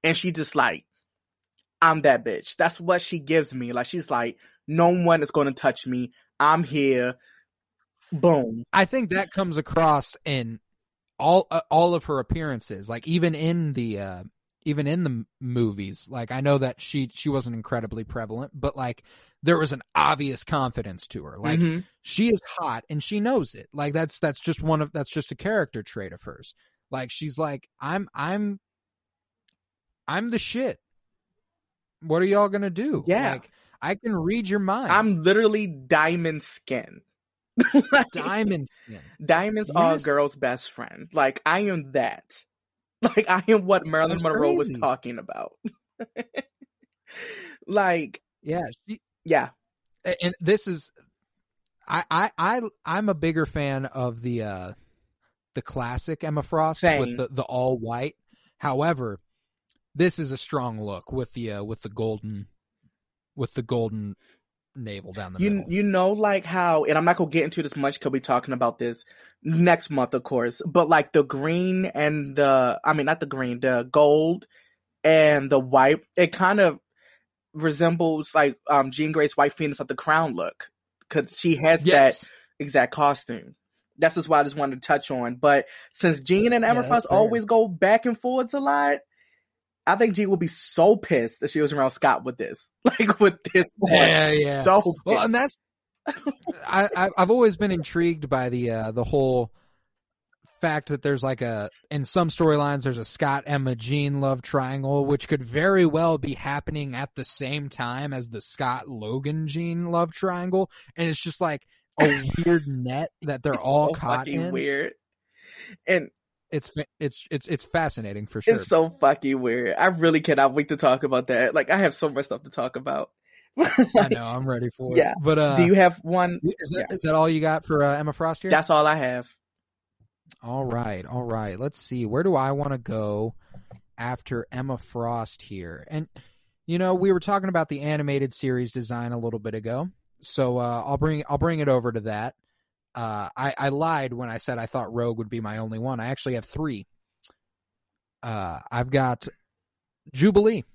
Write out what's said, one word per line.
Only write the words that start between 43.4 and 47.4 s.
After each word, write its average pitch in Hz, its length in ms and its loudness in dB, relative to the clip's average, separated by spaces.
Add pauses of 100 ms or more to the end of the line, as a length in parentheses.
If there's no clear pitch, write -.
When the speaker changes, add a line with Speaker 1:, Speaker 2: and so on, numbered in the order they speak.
Speaker 1:
am 208 180 4
what 190 180 4
Marilyn 160 280 0
Speaker 2:
That's 170 100 -4
Speaker 1:
Monroe 151 300 2
was 143 160 0
Speaker 2:
crazy. 123 120 -8
Speaker 1:
talking 127 380 -4
about. - 340 -12 (460)
<laughs> 233 80 -12 (1600)